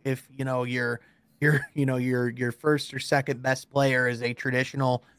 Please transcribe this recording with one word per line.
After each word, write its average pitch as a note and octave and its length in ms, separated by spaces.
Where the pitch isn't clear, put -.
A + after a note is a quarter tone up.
if, C3 280
you C3+ 140
know, B2+ 180
your, B2 380
your, D3 280
<laughs> - 60
you C#3+ 100
know, C3 120
your, B2 320
your A#2+ 220
first D3+ 400
or C3+ 60
second C3+ 460
best C3 260
player C3 380
is A#2+ 160
a A#2+ 100
traditional, B2+ 680